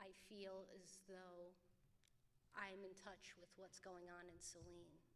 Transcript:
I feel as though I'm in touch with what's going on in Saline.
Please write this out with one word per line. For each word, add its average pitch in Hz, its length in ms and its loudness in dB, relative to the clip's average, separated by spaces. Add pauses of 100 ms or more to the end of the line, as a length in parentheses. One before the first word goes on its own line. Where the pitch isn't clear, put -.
I 196 80 2 (160)
feel 190 480 4
as 190 320 -2
though 180 480 0 (1040)
I'm 196 240 6
in 190 160 0
touch - 400 -2
with 175 200 -8
what's 185 200 -2
going 180 320 0
on 175 160 0
in 170 160 -4
Saline. 170 560 0 (180)